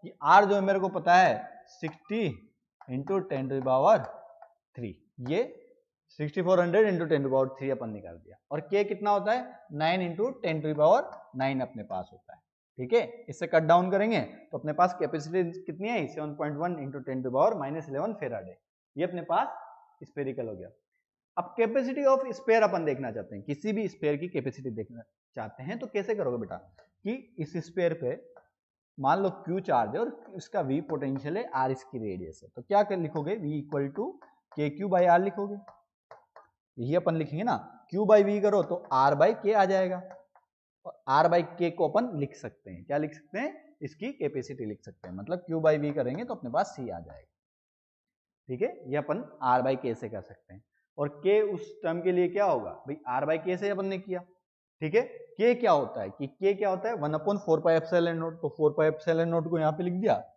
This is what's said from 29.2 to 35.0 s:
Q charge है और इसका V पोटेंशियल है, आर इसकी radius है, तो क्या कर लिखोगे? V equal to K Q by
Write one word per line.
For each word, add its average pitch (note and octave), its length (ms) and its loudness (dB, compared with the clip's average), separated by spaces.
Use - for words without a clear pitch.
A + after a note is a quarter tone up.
Q F3+ 220 -4
charge B2 340 0
है F#3 40 -2
और - 380 -8
इसका F3+ 260 -4
V C3+ 200 0
पोटेंशियल C#3+ 540 -4
है, A#3 80 -4
आर C3 260 -2
इसकी C3 280 -8
radius F#2 440 -8
है, - 60 -20
तो - 120 -16
क्या G3+ 220 2
कर G3+ 140 -2
लिखोगे? D#3+ 400 -4
V D3+ 180 -6
equal C#3+ 360 -4
to G3+ 140 -6
K D3 140 0
Q F#3+ 180 -6
by F3+ 180 4